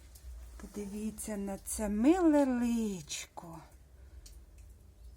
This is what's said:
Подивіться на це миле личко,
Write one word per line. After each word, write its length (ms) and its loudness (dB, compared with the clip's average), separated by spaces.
Подивіться 760 -8
на 200 -4
це 320 -4
миле 560 6
личко, 1120 -4